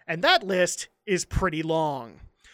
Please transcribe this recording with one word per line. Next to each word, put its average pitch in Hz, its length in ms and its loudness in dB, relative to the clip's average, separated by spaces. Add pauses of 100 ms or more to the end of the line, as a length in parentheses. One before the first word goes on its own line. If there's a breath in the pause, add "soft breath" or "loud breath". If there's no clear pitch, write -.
and 165 180 -4
that 339 200 4
list 180 440 0 (160)
is 180 220 -2
pretty 160 360 -2
long. 151 580 -4 (340 loud breath)